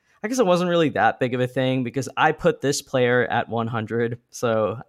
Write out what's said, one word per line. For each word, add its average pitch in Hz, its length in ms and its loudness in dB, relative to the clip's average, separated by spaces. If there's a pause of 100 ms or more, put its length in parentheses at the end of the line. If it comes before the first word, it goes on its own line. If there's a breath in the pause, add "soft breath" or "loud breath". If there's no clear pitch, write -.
(240)
I - 20 -6
guess 254 140 0
it 220 60 4
wasn't 180 240 2
really 170 180 4
that 101 320 0
big 123 140 0
of 123 60 -2
a 127 60 0
thing 131 380 -2
because 127 320 -6
I 151 160 2
put 160 280 0
this 143 220 -2
player 123 440 2
at - 220 -2
one 113 200 -4
hundred, 117 500 -4 (120)
so 110 580 -2